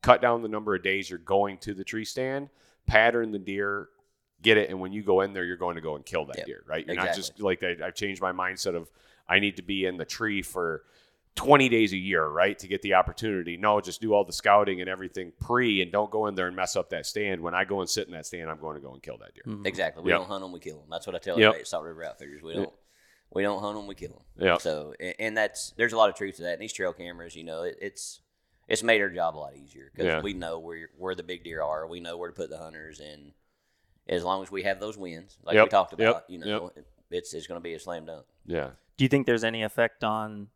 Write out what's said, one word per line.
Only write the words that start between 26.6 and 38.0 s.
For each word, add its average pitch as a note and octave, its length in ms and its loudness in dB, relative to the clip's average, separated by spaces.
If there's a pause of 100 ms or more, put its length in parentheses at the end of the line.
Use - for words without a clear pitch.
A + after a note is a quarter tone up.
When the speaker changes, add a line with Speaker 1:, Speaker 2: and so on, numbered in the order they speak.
Speaker 2:
these A2 120 -10
trail F2+ 200 -2
cameras, E2+ 420 -14
you E2 80 -14
know, E2 200 -8
it, F2+ 180 -6
it's, - 400 -12 (460)
it's G#2+ 160 2
made A2+ 180 6
our G2+ 80 0
job E2+ 260 -2
a D2+ 40 -12
lot C#2+ 160 -12
easier C#2 400 -20
'cause E2 100 -2
Speaker 1:
Yeah. D#2+ 160 2
Speaker 2:
we G2 120 -4
know E2+ 260 -8
where, E2 380 -14
where F#2 160 -6
the F2 100 -8
big F2 200 -12
deer D#2+ 180 -6
are. D#2 240 -2
We E2+ 140 -10
know E2+ 180 -10
where F2 120 -8
to E2 60 -16
put E2+ 140 -8
the D#2 80 -12
hunters, D#2+ 420 -16
and D2 340 -20 (760)
as F2 140 0
long F#2+ 180 0
as F#2 80 -12
we G2 140 -6
have G2 160 0
those G#2+ 180 -8
wins, F2 460 -14
like E2 100 -4
we G#2+ 60 8
Speaker 1:
Yep. A2 100 8
Speaker 2:
talked G2 300 4
Speaker 1:
Yep. A2 100 6
Speaker 2:
about, - 220 0
you F2 80 -12
know, G2 360 -6
Speaker 1:
Yep. D2 100 -20 (260)
Speaker 2:
it's, F2 240 -6
it's D#2+ 100 -10
gonna F2 160 -10
be E2 140 -8
a D2+ 40 -12
slam E2+ 260 -8